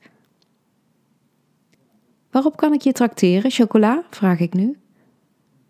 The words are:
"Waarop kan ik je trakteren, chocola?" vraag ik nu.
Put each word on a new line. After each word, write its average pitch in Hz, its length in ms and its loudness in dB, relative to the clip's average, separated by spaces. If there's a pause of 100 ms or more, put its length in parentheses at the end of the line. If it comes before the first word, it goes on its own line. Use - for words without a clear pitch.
(2250)
"Waarop 285 260 -2
kan 302 160 0
ik 285 80 0
je 269 100 0
trakteren, 214 600 0
chocola?" 226 580 2
vraag 185 300 0
ik 170 140 -2
nu. 214 240 -2 (920)